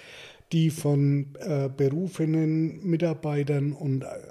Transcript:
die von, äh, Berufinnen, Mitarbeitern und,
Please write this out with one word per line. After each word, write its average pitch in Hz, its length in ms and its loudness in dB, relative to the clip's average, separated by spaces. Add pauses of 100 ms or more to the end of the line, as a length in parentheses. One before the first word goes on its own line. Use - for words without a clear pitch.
(520)
die 160 200 4
von, 143 680 2
äh, 139 300 -2
Berufinnen, 160 1120 0
Mitarbeitern 147 920 0
und, 135 300 -2 (280)